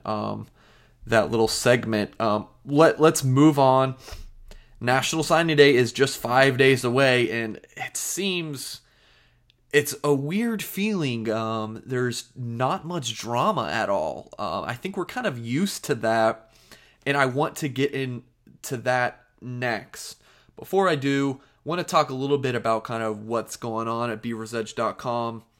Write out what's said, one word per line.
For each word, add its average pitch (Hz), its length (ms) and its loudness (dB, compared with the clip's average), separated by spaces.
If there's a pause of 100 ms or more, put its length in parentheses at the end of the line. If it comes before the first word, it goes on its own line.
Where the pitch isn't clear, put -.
Um, 107 420 -6 (580)
that 110 240 2
little 113 180 2
segment. 110 720 0
Um, 107 280 0 (180)
let, 147 340 4
let's 156 240 4
move 139 360 6
on. 131 360 4 (840)
National 131 440 0
Signing 165 340 2
Day 143 180 10
is 123 160 4
just 131 260 0
five 127 400 4
days 135 260 4
away, 123 460 2
and 113 300 -4 (160)
it - 220 -10
seems 170 840 -6 (880)
it's 143 320 2
a 147 100 2
weird 196 500 -2
feeling. 156 640 -2
Um, 110 560 -4
there's 123 500 -4
not 127 500 -4
much 151 300 -6
drama 120 560 -2
at 98 180 -2
all. 78 400 -2 (100)
Uh, 95 220 -4
I 82 120 -6
think 190 240 -8
we're 180 80 -4
kind 247 220 -6
of 139 100 -4
used 127 480 -2
to 147 100 0
that, 113 560 0 (540)
and 139 100 0
I 139 120 4
want 135 300 -2
to 151 120 -4
get 131 220 0
into - 840 -8
that 123 460 -2 (160)
next. 123 800 -8 (340)
Before 190 320 0
I 165 80 2
do, 139 460 -2 (220)
want 170 160 -4
to 175 40 -4
talk 151 280 0
a 131 40 -8
little 139 220 0
bit 127 160 -2
about 113 300 -2
kind 117 180 -6
of 107 240 -6
what's 110 300 -6
going 113 320 -6
on 117 240 -4
at 107 100 -8
beaversedge 113 540 -6
dot 110 240 -4
com. 117 440 -6 (160)